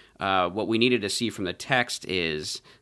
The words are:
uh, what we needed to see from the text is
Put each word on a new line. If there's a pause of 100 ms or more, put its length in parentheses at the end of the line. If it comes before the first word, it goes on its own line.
(200)
uh,
what
we
needed
to
see
from
the
text
is (200)